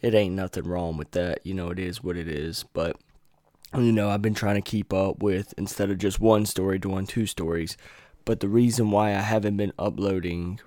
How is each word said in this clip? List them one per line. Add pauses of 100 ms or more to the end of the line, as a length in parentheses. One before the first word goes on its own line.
it
ain't
nothing
wrong
with
that.
You
know,
it
is
what
it
is. (100)
But, (800)
you
know,
I've
been
trying
to
keep
up
with,
instead
of
just
one
story,
doing
two
stories. (480)
But
the
reason
why
I
haven't
been
uploading